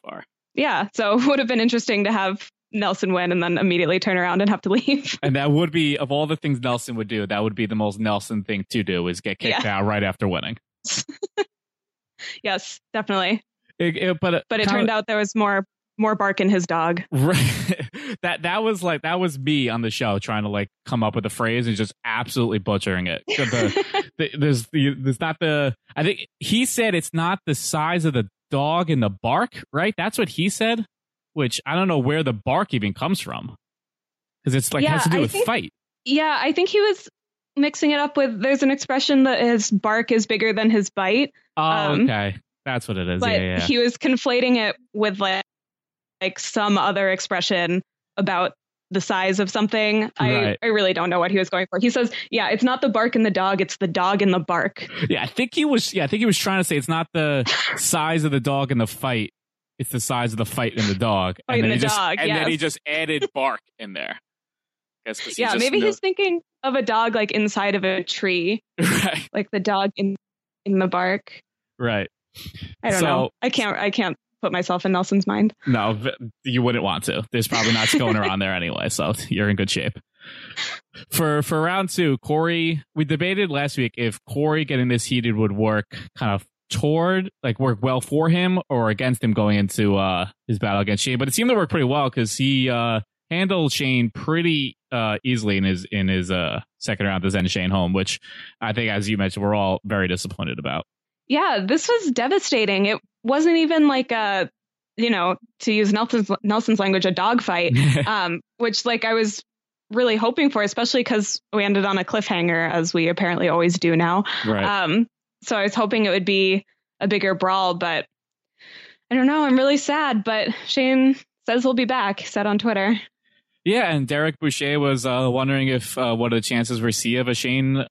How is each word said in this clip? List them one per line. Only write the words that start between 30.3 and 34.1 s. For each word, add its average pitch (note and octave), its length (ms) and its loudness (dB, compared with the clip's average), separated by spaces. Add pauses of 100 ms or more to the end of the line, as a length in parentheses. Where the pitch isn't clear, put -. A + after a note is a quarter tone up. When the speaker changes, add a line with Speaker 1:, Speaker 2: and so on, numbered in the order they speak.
Speaker 1:
said, A3+ 360 0 (480)
which C3+ 320 -2
I C3+ 80 -4
don't F#3 140 0
know D#3+ 120 2
where D3 220 2
the C3 120 0
bark C#3 400 -2
even G#2 200 -2
comes F#3 280 -2
from. - 340 -10 (920)